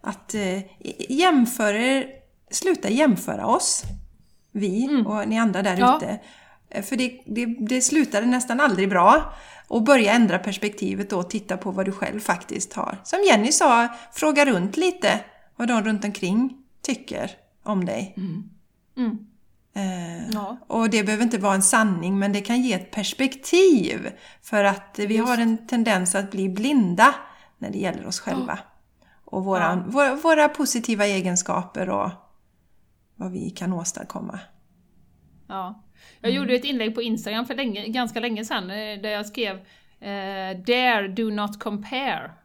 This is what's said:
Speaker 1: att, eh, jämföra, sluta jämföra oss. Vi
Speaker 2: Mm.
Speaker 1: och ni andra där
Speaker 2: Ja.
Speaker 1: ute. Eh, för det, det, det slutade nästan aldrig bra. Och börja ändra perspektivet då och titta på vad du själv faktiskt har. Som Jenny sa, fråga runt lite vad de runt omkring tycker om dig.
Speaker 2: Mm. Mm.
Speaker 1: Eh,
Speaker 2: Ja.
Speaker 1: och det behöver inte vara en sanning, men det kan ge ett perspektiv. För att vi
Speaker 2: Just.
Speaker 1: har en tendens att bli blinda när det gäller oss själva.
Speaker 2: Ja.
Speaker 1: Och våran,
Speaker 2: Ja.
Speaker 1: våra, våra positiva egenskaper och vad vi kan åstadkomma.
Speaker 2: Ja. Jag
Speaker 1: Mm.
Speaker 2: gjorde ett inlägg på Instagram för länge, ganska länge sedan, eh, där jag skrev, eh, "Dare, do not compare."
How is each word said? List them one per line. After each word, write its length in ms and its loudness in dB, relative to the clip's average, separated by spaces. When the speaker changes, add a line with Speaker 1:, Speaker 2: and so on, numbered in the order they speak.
Speaker 1:
att, 320 -10
eh, 260 -2
jämföra, 920 4
sluta 380 0
jämföra 560 2
oss. 380 0
Vi 380 0
Speaker 2:
Mm. 180 2
Speaker 1:
och 200 -4
ni 120 0
andra 220 2
där 160 0
Speaker 2:
Ja. 200 6
Speaker 1:
ute. 220 -6
Eh, 140 -8
för 120 -4
det, 300 -2
det, 200 -4
det 360 -2
slutade 460 2
nästan 320 0
aldrig 300 2
bra. 440 6
Och 160 0
börja 300 6
ändra 260 6
perspektivet 680 -4
då 80 -2
och 120 -4
titta 280 -6
på 140 -6
vad 140 -2
du 60 -4
själv 280 -6
faktiskt 540 -6
har. 300 -6
Som 240 -4
Jenny 240 6
sa, 360 4
fråga 320 4
runt 320 0
lite 420 2
vad 120 -4
de 160 2
runt 220 -2
omkring 520 0
tycker 500 -6
om 220 -2
dig. 320 -6
Speaker 2:
Mm. 260 -8
Mm. 300 -4
Speaker 1:
Eh, 580 -8
Speaker 2:
Ja. 240 -8
Speaker 1:
och 220 0
det 140 2
behöver 200 0
inte 140 0
vara 180 2
en 60 2
sanning, 580 2
men 140 0
det 80 0
kan 200 0
ge 120 0
ett 180 -6
perspektiv. 1200 2
För 220 0
att 360 0
vi 180 0
Speaker 2:
Just. 120 2
Speaker 1:
har 80 2
en 300 0
tendens 480 0
att 160 -2
bli 180 -2
blinda 680 4
när 120 -10
det 80 -8
gäller 300 -4
oss 120 -8
själva. 400 -6
Speaker 2:
Ja. 60 -20
Speaker 1:
Och 200 -6
våran, 400 0
Speaker 2:
Ja. 60 -8
Speaker 1:
våra, 240 2
våra 340 4
positiva 560 -2
egenskaper 840 -2
och 200 -2
vad 160 -10
vi 180 -8
kan 240 -6
åstadkomma. 640 -8
Speaker 2:
Ja. 360 -10
Jag 80 0
Speaker 1:
Mm. 120 0
Speaker 2:
gjorde 140 2
ett 100 0
inlägg 300 -2
på 60 -4
Instagram 440 -4
för 100 -8
länge, 320 -6
ganska 320 -4
länge 260 -4
sedan, 260 -6
eh, 300 -10
där 80 -6
jag 160 -4
skrev, 300 -6
eh, 580 -8
"Dare, 400 2
do 220 -4
not 340 -6
compare." 680 -6